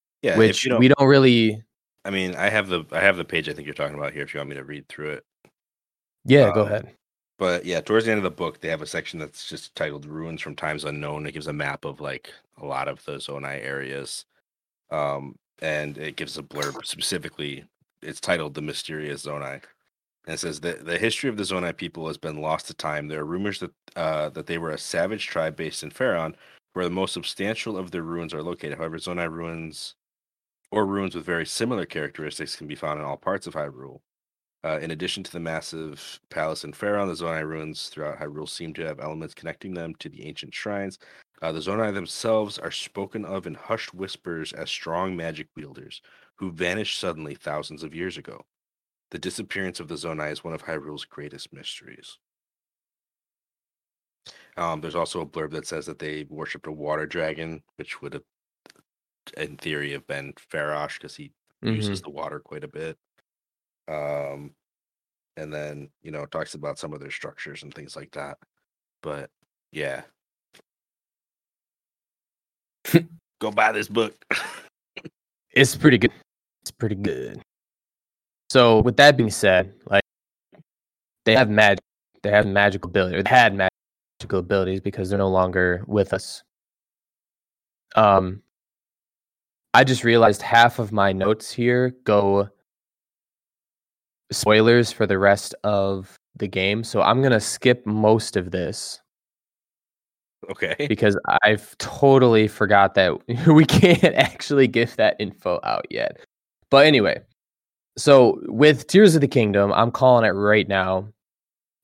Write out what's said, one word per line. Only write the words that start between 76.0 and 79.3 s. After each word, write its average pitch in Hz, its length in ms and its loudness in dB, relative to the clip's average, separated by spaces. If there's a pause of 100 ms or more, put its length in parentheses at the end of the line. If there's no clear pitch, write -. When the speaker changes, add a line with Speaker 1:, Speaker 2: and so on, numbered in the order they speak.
Speaker 2:
It's - 100 -16
pretty 107 240 -6
good. 64 440 -8 (1080)
So, 117 300 8
with 110 160 2
that 143 200 10
being 117 140 2